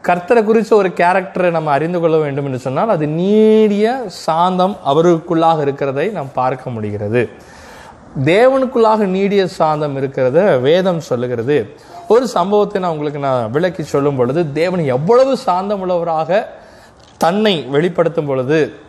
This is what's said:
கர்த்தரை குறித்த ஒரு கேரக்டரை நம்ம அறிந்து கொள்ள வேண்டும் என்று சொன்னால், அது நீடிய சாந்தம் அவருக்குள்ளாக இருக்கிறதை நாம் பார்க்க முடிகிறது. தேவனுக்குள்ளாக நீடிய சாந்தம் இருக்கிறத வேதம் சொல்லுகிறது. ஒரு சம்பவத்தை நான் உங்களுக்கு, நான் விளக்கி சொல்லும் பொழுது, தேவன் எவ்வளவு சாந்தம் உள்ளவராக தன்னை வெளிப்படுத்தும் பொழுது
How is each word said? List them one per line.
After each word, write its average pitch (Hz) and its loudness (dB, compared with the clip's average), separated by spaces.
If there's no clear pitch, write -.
கர்த்தரை 185 2
குறித்த 220 2
ஒரு 190 4
கேரக்டரை 180 0
நம்ம 156 -2
அறிந்து 165 0
கொள்ள 160 2
வேண்டும் 143 -2
என்று 127 -4
சொன்னால், 151 -2
அது 156 0
நீடிய 214 2
சாந்தம் 180 0
அவருக்குள்ளாக 165 2
இருக்கிறதை 139 -2
நாம் 151 -8
பார்க்க 131 -4
முடிகிறது. 107 -4
தேவனுக்குள்ளாக 233 2
நீடிய 196 0
சாந்தம் 151 -2
இருக்கிறத 135 2
வேதம் 175 2
சொல்லுகிறது. 123 -2
ஒரு 233 2
சம்பவத்தை 208 0
நான் 175 -2
உங்களுக்கு, 147 -6
நான் 127 -2
விளக்கி 170 -2
சொல்லும் 143 0
பொழுது, 135 0
தேவன் 170 -2
எவ்வளவு 226 2
சாந்தம் 190 -4
உள்ளவராக 170 -2
தன்னை 190 0
வெளிப்படுத்தும் 160 -2
பொழுது 135 0